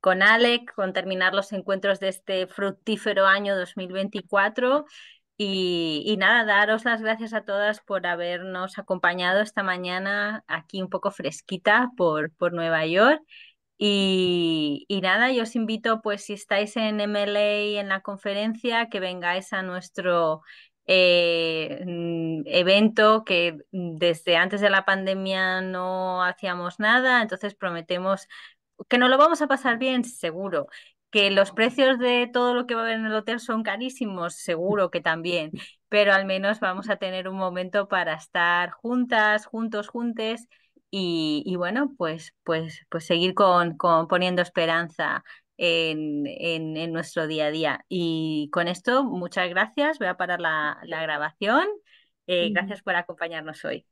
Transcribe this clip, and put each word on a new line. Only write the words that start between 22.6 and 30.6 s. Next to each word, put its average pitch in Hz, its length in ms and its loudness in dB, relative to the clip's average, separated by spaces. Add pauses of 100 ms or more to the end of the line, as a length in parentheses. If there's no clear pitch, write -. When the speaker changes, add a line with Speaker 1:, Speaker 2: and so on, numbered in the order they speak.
Speaker 1:
que 170 340 0 (140)
desde 170 640 0
antes 190 240 2
de 202 100 4
la 196 140 2
pandemia 190 760 0
no 185 640 -2
hacíamos 180 540 -4
nada, 247 440 4
entonces 202 340 -6
prometemos 180 720 -4 (600)
que 247 100 4
nos 247 120 6
lo 262 80 4
vamos 311 240 6
a 294 60 -2
pasar 262 300 0
bien, 254 260 0
seguro. 175 640 -4 (440)